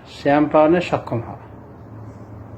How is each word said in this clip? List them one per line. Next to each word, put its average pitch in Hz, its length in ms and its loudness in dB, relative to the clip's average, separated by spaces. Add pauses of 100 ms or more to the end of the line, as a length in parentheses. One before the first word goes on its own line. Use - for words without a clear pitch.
সিয়াম 147 440 2
পালনে 156 300 6
সক্ষম 127 460 -4
হওয়া। - 120 -14 (1200)